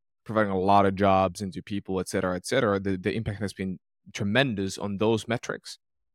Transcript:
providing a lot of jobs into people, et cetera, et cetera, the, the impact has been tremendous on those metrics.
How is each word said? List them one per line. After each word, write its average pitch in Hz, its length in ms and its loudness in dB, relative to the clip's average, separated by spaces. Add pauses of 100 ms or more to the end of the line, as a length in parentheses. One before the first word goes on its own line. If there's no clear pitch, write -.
(240)
providing 107 280 0
a 95 60 0
lot 101 260 6
of 98 100 2
jobs 95 460 4
into 92 220 -8
people, 98 360 -6
et 90 100 -4
cetera, 92 280 -2
et 90 100 -8
cetera, 117 320 2
the, 98 180 -2
the 92 180 -2
impact 107 260 -4
has 98 140 -6
been 95 240 -6 (340)
tremendous 104 640 0
on 101 220 -6
those 110 280 2
metrics. - 520 -8 (360)